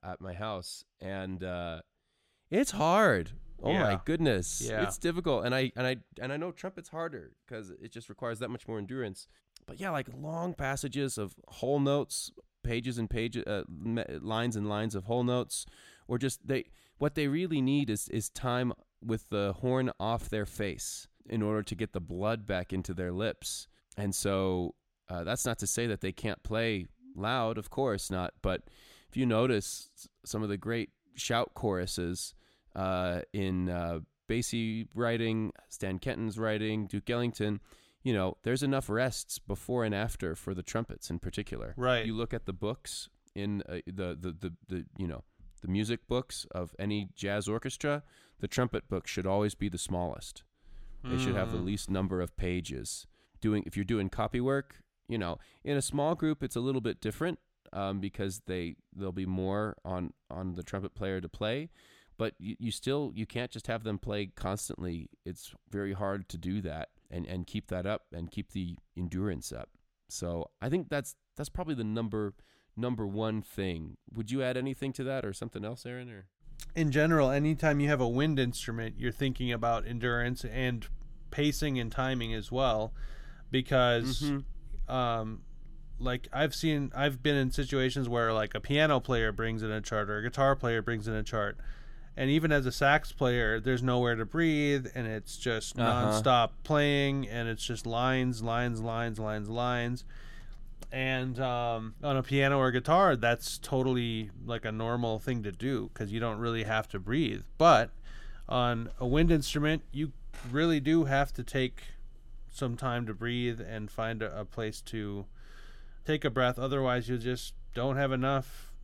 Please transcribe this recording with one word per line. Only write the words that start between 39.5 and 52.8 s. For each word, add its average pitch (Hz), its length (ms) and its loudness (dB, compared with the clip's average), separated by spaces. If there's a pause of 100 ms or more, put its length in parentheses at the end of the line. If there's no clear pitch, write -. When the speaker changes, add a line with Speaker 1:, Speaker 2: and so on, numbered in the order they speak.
Speaker 1:
and 107 100 2
after 98 420 -2
for - 180 -6
the 90 100 -6
trumpets - 460 -6
in 87 100 -4
particular. 62 560 -6
Speaker 2:
Right. 123 300 2
Speaker 1:
You 113 100 -2
look 117 180 -4
at 117 120 -4
the 98 80 -4
books - 560 -6 (260)
in, 101 320 -2
uh, 90 180 -6
the, 90 320 -4
the, 87 220 -6
the, 92 140 -4 (160)
the, 92 160 -6 (120)
you 95 100 -2
know, 69 160 -6 (380)
the 90 60 -6
music 104 400 0
books - 440 -2
of 90 280 -6
any 104 340 -2
jazz 101 360 -2
orchestra, 143 540 -2 (360)
the - 80 -4
trumpet - 400 0
book 92 180 -2
should 95 220 -4
always 101 260 2
be - 140 -4
the 87 100 -4
smallest. - 680 -4 (600)
They 123 140 0
should 127 180 2
have 101 160 0
the 90 60 -2
Speaker 2:
Mm. 87 80 -2
Speaker 1:
least 98 240 -2
number 92 320 2
of 87 160 -4
pages. 90 680 -4 (360)